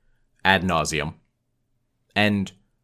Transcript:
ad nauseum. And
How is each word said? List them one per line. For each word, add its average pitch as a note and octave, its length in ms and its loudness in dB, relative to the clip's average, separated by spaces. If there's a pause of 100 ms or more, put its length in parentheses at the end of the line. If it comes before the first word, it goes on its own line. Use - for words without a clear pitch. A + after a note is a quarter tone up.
(440)
ad F#2+ 200 4
nauseum. D#2 500 -2 (1000)
And G2+ 360 0 (320)